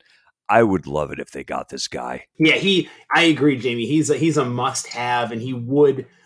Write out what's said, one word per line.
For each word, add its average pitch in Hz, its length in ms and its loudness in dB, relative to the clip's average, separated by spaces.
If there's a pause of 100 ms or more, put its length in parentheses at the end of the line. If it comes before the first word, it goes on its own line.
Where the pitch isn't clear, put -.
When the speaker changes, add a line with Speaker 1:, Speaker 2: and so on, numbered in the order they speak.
(480)
Speaker 1:
I 113 160 6
would 92 240 0
love 71 240 -4
it 67 80 -12
if - 100 -12
they 69 140 -12
got 64 240 -8
this - 180 -10
guy. 127 400 -10 (100)
Speaker 2:
Yeah, 156 200 4
he, 185 320 0 (260)
I 165 80 4
agree, 143 380 2
Jamie. 117 260 -2
He's 147 240 0
a, 143 60 2
he's 151 200 0
a 139 80 2
must-have, 123 880 -4
and 117 100 -6
he 127 120 -6
would, 131 560 2 (180)